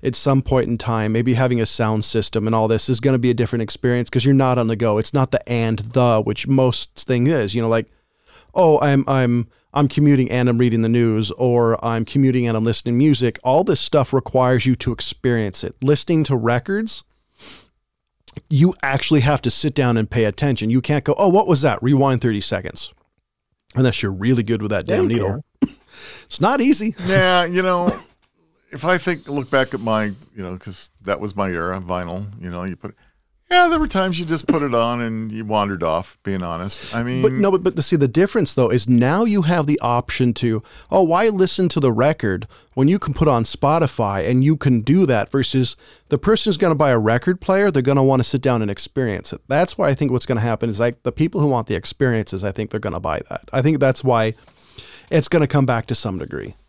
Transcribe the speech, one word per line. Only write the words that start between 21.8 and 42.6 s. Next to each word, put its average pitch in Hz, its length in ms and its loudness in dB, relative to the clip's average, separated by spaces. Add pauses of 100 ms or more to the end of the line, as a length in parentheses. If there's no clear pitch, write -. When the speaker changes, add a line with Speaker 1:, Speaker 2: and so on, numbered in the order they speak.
Speaker 1:
Rewind 131 380 2
thirty 110 200 0
seconds. - 520 -8 (840)
Unless 127 280 0
you're 101 100 -2
really 117 300 0
good 107 200 -2
with 104 80 -4
that 98 180 -2
Speaker 2:
Yeah, - 80 2
Speaker 1:
damn - 80 2
Speaker 2:
you 117 120 0
Speaker 1:
needle. 107 280 -2 (180)
Speaker 2:
can. - 180 -2
Speaker 1:
<laughs> - 60 -20 (400)
It's - 140 -8
not 254 200 2
easy. 226 340 0 (120)
Speaker 3:
Yeah, 185 400 4
you 175 160 0
know, 180 260 0 (840)
if 123 140 -12
I 175 140 2
think, 175 300 -4
look 143 220 -4
back 131 240 2
at 131 60 -4
my, 110 240 0
you 104 380 -10
know, 92 160 -10
'cause - 320 -18 (120)
that 95 180 -2
was 101 140 -8
my 101 160 -2
era, 90 300 -4
vinyl, 90 460 -8 (160)
you 90 80 -10
know, 87 140 -10
you 92 120 -10
put, - 180 -16 (560)
yeah, 359 180 6
there 330 100 0
were 302 100 0
times 185 300 -2
you 175 80 -6
just 156 200 -4
put 151 160 2
it 135 120 -2
on 120 260 2
and 113 320 -6
you 110 140 -8
wandered 101 360 0
off, 82 400 -2
being 98 200 -4
honest. 87 520 -8
I 117 80 -2
mean, 123 200 -4
Speaker 1:
But - 100 2
no, 196 180 0
but, 185 120 0
but 185 140 -2
to 160 60 -4
see - 140 -2
the 139 120 2
difference 180 460 0
though 123 140 2
is 113 200 0
now 127 360 4
you 208 180 2
have 160 240 2
the 147 140 0
option 120 540 0
to, 110 280 -2 (280)
"Oh, 190 140 4
why 175 240 2
listen 190 420 0
to 160 100 -2
the 131 120 2
record 110 540 0 (280)